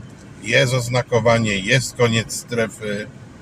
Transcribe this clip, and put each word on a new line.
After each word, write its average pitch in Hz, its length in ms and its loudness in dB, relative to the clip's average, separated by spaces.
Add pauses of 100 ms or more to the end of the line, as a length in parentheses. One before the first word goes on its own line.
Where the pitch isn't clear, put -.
(440)
jest 123 300 2
oznakowanie, 117 840 2
jest 117 360 0
koniec 113 400 0
strefy. 107 720 -6 (340)